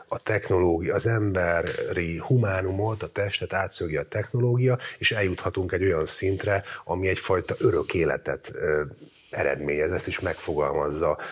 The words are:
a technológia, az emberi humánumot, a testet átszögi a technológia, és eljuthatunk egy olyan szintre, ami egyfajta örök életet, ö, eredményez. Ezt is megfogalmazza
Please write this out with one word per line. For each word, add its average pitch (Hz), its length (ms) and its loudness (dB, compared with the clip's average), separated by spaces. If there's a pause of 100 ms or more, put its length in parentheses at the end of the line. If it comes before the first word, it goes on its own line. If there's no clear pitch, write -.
a - 100 -4
technológia, 90 760 2
az 101 120 2
emberi 87 1120 0
humánumot, 101 840 2
a 101 60 -6
testet - 440 -4
átszögi 87 440 -2
a 71 60 0
technológia, 123 760 2 (200)
és - 140 0
eljuthatunk 92 600 -2
egy 90 100 0
olyan 82 240 2
szintre, 98 560 0 (220)
ami 92 240 0
egyfajta 92 500 0
örök 82 360 2
életet, 71 600 0
ö, 76 280 0 (500)
eredményez. 73 600 0
Ezt 78 140 -2
is 90 140 -4
megfogalmazza 76 1000 0 (140)